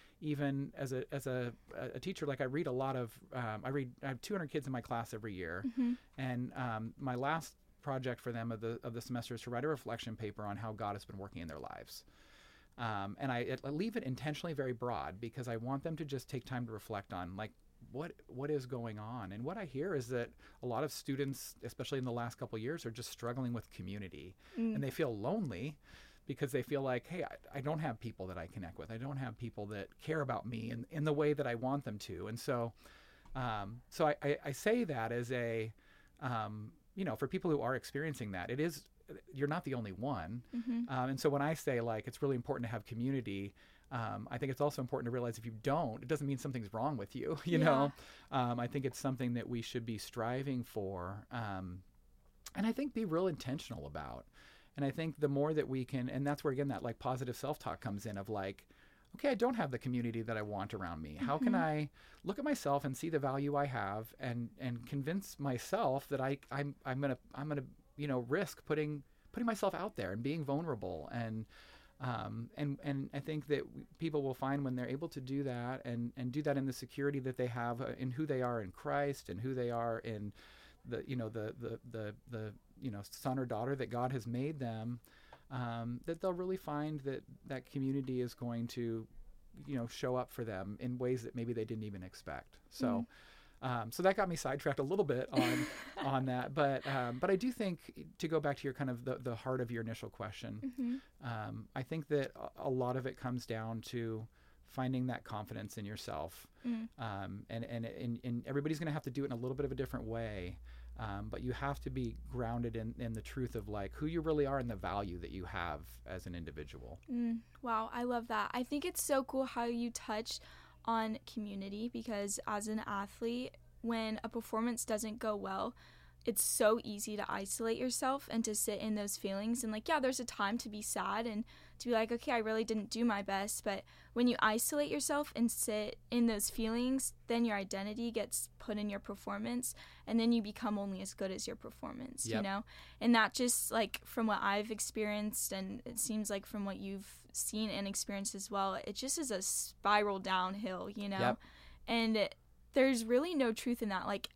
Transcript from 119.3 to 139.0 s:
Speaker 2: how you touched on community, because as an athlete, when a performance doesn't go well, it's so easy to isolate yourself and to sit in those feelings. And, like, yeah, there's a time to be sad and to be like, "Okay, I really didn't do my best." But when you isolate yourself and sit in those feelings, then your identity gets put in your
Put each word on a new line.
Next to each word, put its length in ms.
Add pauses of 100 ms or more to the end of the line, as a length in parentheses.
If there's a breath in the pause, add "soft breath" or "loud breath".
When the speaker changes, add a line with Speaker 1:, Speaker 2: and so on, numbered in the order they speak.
Speaker 2:
how 180
you 260
touched 520 (420 loud breath)
on 340 (140)
community, 580
because 560
as 220
an 180
athlete, 720 (240)
when 420
a 60
performance 560
doesn't 340
go 160
well, 400 (500 loud breath)
it's 200
so 400
easy 320
to 120
isolate 500
yourself 520
and 140
to 100
sit 260
in 140
those 220
feelings. 480
And, 80
like, 160
yeah, 100
there's 220
a 60
time 320
to 100
be 140
sad 440
and 180 (360 loud breath)
to 80
be 60
like, 180
"Okay, 180
I 80
really 240
didn't 280
do 140
my 180
best." 420
But 180 (300 loud breath)
when 160
you 100
isolate 500
yourself 460
and 160
sit 480 (140)
in 160
those 200
feelings, 640 (140)
then 180
your 120
identity 560
gets 380 (100)
put 180
in 100
your 120